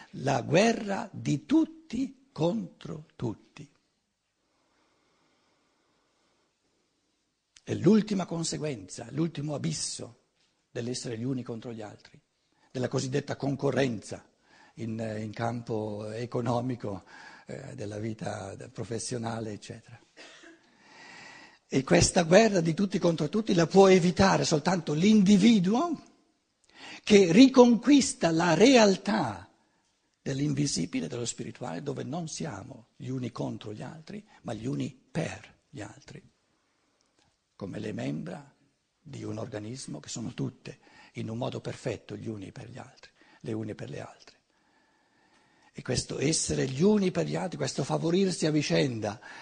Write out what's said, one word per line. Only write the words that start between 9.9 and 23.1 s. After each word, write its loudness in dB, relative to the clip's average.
dell'essere -8
gli -8
uni -4
contro -12
gli -12
altri, -18
della -4
cosiddetta -4
concorrenza -2
in, -8
in -8
campo -6
economico, -4
eh, -14
della -8
vita -8
professionale, -6
eccetera. -16
E 0
questa 4
guerra 6
di 2
tutti 0
contro 0